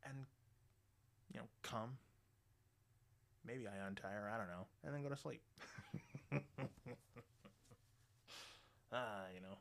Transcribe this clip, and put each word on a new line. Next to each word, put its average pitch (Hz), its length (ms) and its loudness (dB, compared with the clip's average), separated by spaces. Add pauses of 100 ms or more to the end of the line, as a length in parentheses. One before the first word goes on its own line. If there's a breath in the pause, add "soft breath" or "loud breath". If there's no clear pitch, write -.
And, 135 220 -4 (1080)
you - 60 -4
know, 117 80 -4 (140)
come. 120 360 2 (1500 loud breath)
Maybe 120 220 0
I 98 200 0
untie 98 240 0
her, 104 220 2
I 113 40 6
don't 107 100 4
know, 90 200 0 (160)
and 143 100 2
then 143 100 4
go 143 60 4
to 139 80 4
sleep. 139 300 -2
<laughs> - 1800 -2 (1700 loud breath)
Ah, 110 420 4
you 92 80 -4
know. 98 200 -4